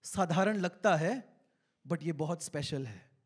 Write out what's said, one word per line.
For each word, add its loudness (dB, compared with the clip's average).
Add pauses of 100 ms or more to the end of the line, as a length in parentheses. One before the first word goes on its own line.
साधारण 2
लगता 2
है, -2 (500)
but -4
ये -2
बहुत -4
स्पेशल -6
है। -16 (160)